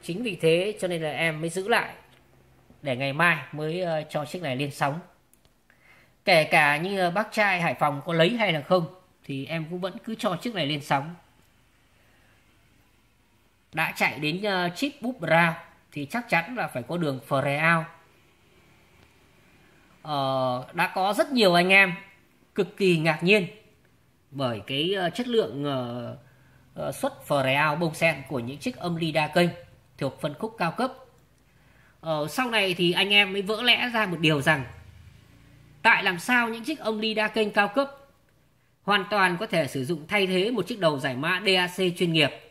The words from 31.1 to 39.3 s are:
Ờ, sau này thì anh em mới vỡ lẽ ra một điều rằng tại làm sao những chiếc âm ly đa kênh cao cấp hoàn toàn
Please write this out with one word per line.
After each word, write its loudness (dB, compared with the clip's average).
Ờ, -2
sau -4
này 0
thì 2
anh 2
em 4
mới -2
vỡ -4
lẽ 2
ra 2
một -4
điều 4
rằng 2
tại 6
làm 0
sao 2
những -8
chiếc -6
âm -4
ly -2
đa 0
kênh 0
cao 2
cấp -2
hoàn 0
toàn 4